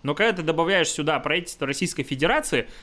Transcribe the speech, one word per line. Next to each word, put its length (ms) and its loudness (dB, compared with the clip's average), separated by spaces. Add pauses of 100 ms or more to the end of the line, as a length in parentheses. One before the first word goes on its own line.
Но 120 -2
когда 180 4
ты 100 -4
добавляешь 460 2
сюда 300 0
правительство 480 -2
Российской 360 -2
Федерации, 640 0 (160)